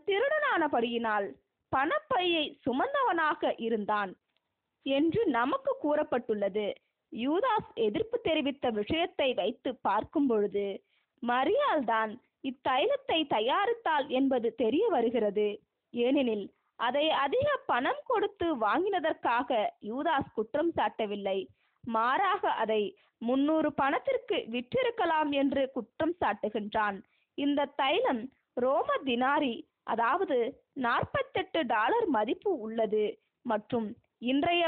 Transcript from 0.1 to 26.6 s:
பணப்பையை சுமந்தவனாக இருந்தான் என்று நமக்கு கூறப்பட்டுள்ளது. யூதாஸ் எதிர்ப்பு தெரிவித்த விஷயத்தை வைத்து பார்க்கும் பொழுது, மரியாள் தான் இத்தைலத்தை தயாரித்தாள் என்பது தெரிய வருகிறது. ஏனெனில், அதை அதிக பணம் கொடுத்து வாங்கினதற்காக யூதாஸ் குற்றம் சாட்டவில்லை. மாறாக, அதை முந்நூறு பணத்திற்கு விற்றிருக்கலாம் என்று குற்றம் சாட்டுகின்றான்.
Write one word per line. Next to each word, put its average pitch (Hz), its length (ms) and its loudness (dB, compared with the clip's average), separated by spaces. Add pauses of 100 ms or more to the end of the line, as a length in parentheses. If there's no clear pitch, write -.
பணப்பையை 349 720 0 (140)
சுமந்தவனாக 339 1000 0
இருந்தான் 208 560 -2 (720)
என்று 302 400 2
நமக்கு 294 500 0
கூறப்பட்டுள்ளது. 226 880 0 (460)
யூதாஸ் 349 600 0
எதிர்ப்பு 440 460 -2
தெரிவித்த 285 500 0
விஷயத்தை 302 640 -2
வைத்து 214 420 -4
பார்க்கும் 262 500 0
பொழுது, 202 400 0 (560)
மரியாள் 311 640 2
தான் 220 280 0 (300)
இத்தைலத்தை 320 840 0
தயாரித்தாள் 311 800 0
என்பது 254 460 2
தெரிய 269 340 2
வருகிறது. 220 600 0 (460)
ஏனெனில், 240 520 0 (320)
அதை 254 260 0 (120)
அதிக 427 320 0 (160)
பணம் 311 400 0
கொடுத்து 403 440 0 (100)
வாங்கினதற்காக 285 920 0 (320)
யூதாஸ் 277 520 -2
குற்றம் 294 380 -2
சாட்டவில்லை. 208 640 -2 (460)
மாறாக, 302 580 0 (120)
அதை 220 280 0 (400)
முந்நூறு 285 520 2
பணத்திற்கு 339 640 0 (120)
விற்றிருக்கலாம் 330 840 0
என்று 277 380 2
குற்றம் 311 460 -4
சாட்டுகின்றான். 214 840 -2 (400)